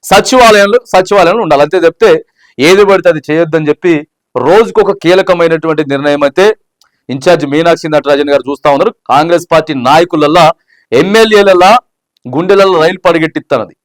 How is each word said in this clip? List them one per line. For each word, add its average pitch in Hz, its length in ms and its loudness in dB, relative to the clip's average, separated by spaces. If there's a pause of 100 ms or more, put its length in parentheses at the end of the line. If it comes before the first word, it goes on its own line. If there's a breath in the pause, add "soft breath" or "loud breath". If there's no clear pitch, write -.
సచివాలయంలో, 214 680 0 (140)
సచివాలయంలో 190 540 0
ఉండాలి. 143 200 2
అంతే 170 200 -4
చెప్తే 185 240 0 (480)
ఏది 185 320 2
పడితే 180 220 0
అది 156 180 -2
చేయొద్దని 160 400 -2
చెప్పి 170 240 -2 (420)
రోజుకొక 196 560 0 (120)
కీలకమైనటువంటి 165 880 0
నిర్ణయం 143 360 -2
అయితే 175 180 0 (680)
ఇన్ఛార్జ్ 151 400 -2
మీనాక్షి 165 420 -2
నటరాజన్ 143 380 0
గారు 139 160 0
చూస్తా 143 260 -6
ఉన్నారు. 190 160 -2 (200)
కాంగ్రెస్ 165 400 0
పార్టీ 160 220 -2 (140)
నాయకులల్లా, 156 580 2 (560)
ఎమ్మెల్యేలల్లా 202 720 2 (640)
గుండెలల్లో 190 480 0
రైలు 180 240 -2
పరిగెట్టిస్తున్నది. 147 760 -4